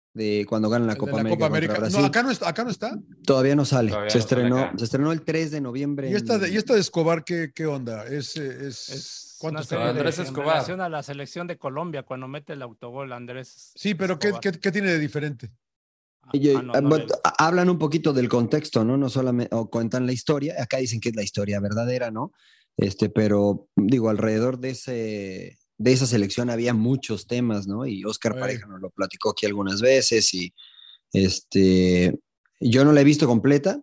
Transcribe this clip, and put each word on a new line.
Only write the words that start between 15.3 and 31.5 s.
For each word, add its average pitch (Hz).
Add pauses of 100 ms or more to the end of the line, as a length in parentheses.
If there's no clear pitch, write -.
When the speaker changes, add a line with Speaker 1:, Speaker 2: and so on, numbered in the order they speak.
Speaker 4:
Ah, -
Speaker 1:
Y, 143
Speaker 4:
ah, 131
no, 123
Speaker 1:
ah, 139
Speaker 4:
no 143
Speaker 1:
bueno, 156
Speaker 4:
le - (100)
Speaker 1:
ha-, -
hablan 180
un 175
poquito 151
del 127
contexto, 120
¿no? 123
No 139
solamente, 123
o 113
cuentan 117
la 127
historia, 147
acá 131
dicen 117
que 120
es 110
la 104
historia 101
verdadera, 113
¿no? 113 (460)
Este, 98
pero, 101
digo, 113
alrededor 110
de 131
ese, 104 (220)
de 113
esa 131
selección 117
había 117
muchos 113
temas, 117
¿no? 113
Y 98
Oscar 107
Speaker 2:
Ey. 127
Speaker 1:
Pareja 120
nos 95
lo 92
platicó 98
aquí -
algunas 101
veces 123
y, 87 (580)
este, 92 (420)